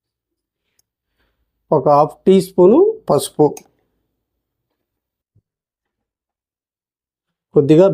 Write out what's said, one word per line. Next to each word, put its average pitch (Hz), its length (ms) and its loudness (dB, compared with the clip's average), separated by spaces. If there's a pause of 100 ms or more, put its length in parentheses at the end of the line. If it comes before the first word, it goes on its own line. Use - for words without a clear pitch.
(1800)
ఒక 131 80 -6 (100)
హాఫ్ 151 180 -2 (120)
టీ 190 100 2 (100)
స్పూన్ 185 300 0 (340)
పసుపు, 147 380 -2 (4000)
కొద్దిగా 156 380 2